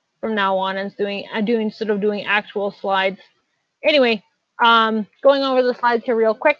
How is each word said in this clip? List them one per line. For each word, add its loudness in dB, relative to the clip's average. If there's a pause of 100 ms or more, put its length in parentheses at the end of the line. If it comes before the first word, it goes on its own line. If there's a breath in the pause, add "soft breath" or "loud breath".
(180)
from -6
now 0
on, -4
and -8
doing, -6
uh, -4
doing, -2
sort -8
of -2
doing -4
actual -2
slides. -2 (640)
Anyway, 2 (400)
um, 2 (160)
going 4
over 0
the 0
slides -2
here 0
real 2
quick. 0